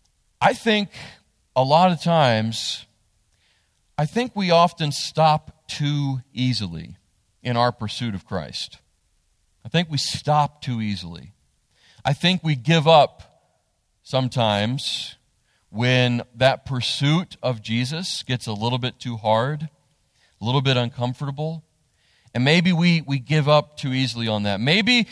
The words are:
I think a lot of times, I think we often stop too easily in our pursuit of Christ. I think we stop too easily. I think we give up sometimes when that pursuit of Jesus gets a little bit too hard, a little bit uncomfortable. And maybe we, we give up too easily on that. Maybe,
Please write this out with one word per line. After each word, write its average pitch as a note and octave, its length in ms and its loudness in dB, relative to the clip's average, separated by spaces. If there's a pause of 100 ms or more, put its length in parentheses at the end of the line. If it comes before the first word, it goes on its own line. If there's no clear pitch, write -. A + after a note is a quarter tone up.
(400)
I A#3 140 2
think G#3+ 380 -2 (640)
a - 80 2
lot E3+ 280 4
of D#3+ 80 -2
times, A#2 840 0 (1120)
I D3+ 80 0
think A#3 300 -4
we F#3 160 0
often E3 400 2
stop - 760 0
too C#3+ 520 -2 (120)
easily G2 680 -4 (440)
in B2 160 -4
our A#2+ 140 4
pursuit A#2 420 -6
of F#2 120 -10
Christ. - 520 -10 (880)
I - 20 -18
think E3 220 0
we D3 80 -4
stop - 640 -2
too A#2+ 180 -4
easily. F2+ 540 -8 (720)
I C#3+ 80 2
think F3 300 0
we D#3 120 0
give D3 320 2
up - 540 4 (600)
sometimes A#2+ 1120 -2 (540)
when B2 520 2 (140)
that C3 300 2
pursuit D3 760 -2
of A#2 220 -4
Jesus B2+ 600 -4
gets B2 220 -6
a A2+ 80 -6
little A#2 240 -2
bit B2 220 -8
too A#2+ 180 -8
hard, A#2+ 460 0 (760)
a G#2 60 -8
little C3 160 0
bit C3 160 0
uncomfortable. C#3 840 -4 (720)
And A#2+ 80 0
maybe E3+ 300 4
we, E3+ 280 2
we C#3 160 -4
give C#3 300 0
up D3+ 300 2
too C3 160 -4
easily A#2 340 -2
on G#2+ 160 0
that. G2+ 160 -2
Maybe, G#3 520 2